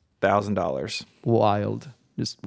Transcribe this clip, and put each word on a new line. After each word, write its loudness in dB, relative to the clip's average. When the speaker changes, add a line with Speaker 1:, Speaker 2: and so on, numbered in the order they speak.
Speaker 1:
thousand 2
dollars. -2
Speaker 2:
Wild. 2
Just -6